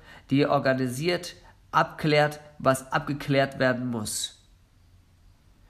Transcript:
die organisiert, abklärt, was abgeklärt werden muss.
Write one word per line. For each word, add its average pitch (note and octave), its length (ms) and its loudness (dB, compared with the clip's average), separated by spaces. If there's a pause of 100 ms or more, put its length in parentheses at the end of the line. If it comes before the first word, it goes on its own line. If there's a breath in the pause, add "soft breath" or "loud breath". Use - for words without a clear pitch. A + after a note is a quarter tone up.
(300 loud breath)
die C#3 180 4
organisiert, C#3 880 -2 (340 loud breath)
abklärt, D3 680 2 (200)
was - 340 0
abgeklärt C#3 680 0
werden B2+ 280 0
muss. - 540 -6 (1300 loud breath)